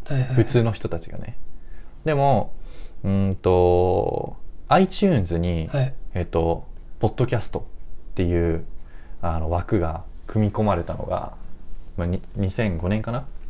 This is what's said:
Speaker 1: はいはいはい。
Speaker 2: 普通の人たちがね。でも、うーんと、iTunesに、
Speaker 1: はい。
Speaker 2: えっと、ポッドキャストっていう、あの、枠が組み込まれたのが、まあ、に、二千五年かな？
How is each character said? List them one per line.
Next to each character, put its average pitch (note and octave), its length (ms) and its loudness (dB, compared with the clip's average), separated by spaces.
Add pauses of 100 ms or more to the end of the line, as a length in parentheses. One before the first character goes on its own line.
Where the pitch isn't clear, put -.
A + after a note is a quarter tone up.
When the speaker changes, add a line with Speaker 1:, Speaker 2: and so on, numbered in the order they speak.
Speaker 1:
は - 120 0
い C3 40 2
は B2+ 40 2
い - 40 -4
は C3 40 -4
い。 - 20 -2
Speaker 2:
普 A#2+ 100 6
通 A#2+ 200 4
の A2+ 80 2
人 - 160 -4
た - 100 -2
ち - 120 -8
が - 80 -4
ね。 - 200 -4 (680)
で D#3 100 2
も、 C#3 380 4 (520)
う G2 40 2
ー G2 220 4
ん F#2+ 60 0
と、 F2+ 1000 4 (320)
iTunes D3+ 720 4
に、 E2+ 340 0
Speaker 1:
は C#3 100 2
い。 C3 120 0 (200)
Speaker 2:
え F2+ 80 0
っ E2 40 -2
と、 E2 400 0 (320)
ポ A2 100 2
ッ - 60 0
ド B2 120 2
キ C3 100 0
ャ G#2 40 2
ス - 100 -2
ト - 100 -2
っ - 560 -6
て F#2+ 80 2
い E2+ 300 2
う、 D#2+ 100 -2 (580)
あ E2 160 0
の、 D#2+ 120 0
枠 F2 280 0
が E2 240 -2 (240)
組 G#2+ 220 2
み G2+ 40 -2
込 A2 120 0
ま G2+ 120 4
れ E2+ 60 -2
た E2 120 -4
の - 100 -4
が、 - 280 -4 (640)
ま F2 80 -2
あ、 - 20 0
に、 F2+ 140 0 (140)
二 F#2+ 160 0
千 G2 260 0
五 F2+ 120 -2
年 G#2+ 140 2
か A2+ 100 -4
な？ C3+ 120 -4 (260)